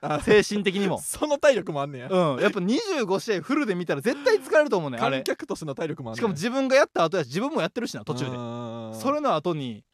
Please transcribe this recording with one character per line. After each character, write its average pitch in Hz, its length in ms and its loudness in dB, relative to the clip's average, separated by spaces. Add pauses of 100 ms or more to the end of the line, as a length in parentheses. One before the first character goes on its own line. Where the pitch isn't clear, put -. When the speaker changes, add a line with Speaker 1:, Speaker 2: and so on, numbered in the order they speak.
Speaker 1:
あ、 151 180 -2
Speaker 2:
精 214 220 8
神 208 200 -2
的 190 140 0
に 202 100 2
も。 151 140 0
Speaker 1:
そ - 260 -4
の 294 120 2
体 285 180 6
力 180 160 -4
も 147 80 -2
あ 139 60 -2
ん 147 40 -8
ね 135 100 -12
や。 - 100 -12
Speaker 2:
う 170 280 2
ん、 - 20 0
や 185 80 4
っ - 20 4
ぱ 196 100 -4
二 202 180 2
十 392 280 -2
五 185 120 0
試 208 180 -2
合 170 40 -2
フ 247 140 -2
ル 294 120 2
で 202 80 0
見 175 120 -4
た 165 80 0
ら 139 80 -6
絶 269 220 0
対 440 140 4
疲 - 140 -6
れ 302 120 6
る 294 60 -6
と 214 60 2
思 165 120 0
う - 20 -6
ね 120 80 -6
ん、 117 40 -2
あ 139 60 2
れ。 135 100 0
Speaker 1:
観 135 60 -6
客 - 220 -4
と 185 100 -6
し - 40 -12
て - 40 -10
の 143 100 -6
体 160 140 -6
力 143 140 -8
も 117 80 -8
あ - 20 -8
ん - 20 -8
ね 117 40 -10
や。 - 20 -6
Speaker 2:
し - 0 -
か 233 80 0
も 185 60 -2
自 170 160 -4
分 269 180 0
が 262 80 4
や 285 80 8
っ 330 40 -16
た - 160 0
後 165 120 0
や 170 80 0
し、 120 40 -18
自 143 120 -4
分 262 100 -2
も 277 120 -2
や 170 60 0
っ - 20 -4
て - 100 -6
る 233 80 -6
し - 80 -10
な、 107 80 -10
途 - 100 -4
中 135 120 -4
で。 127 40 -6
Speaker 1:
う 127 40 -8
ん - 20 -8
う - 20 -8
ん 123 40 -8
う 117 460 -8
ん - 0 -
う - 20 -10
ん。 110 40 -12
Speaker 2:
そ 113 160 -2
れ 294 100 0
の 262 140 2
後 165 200 0
に 123 400 -8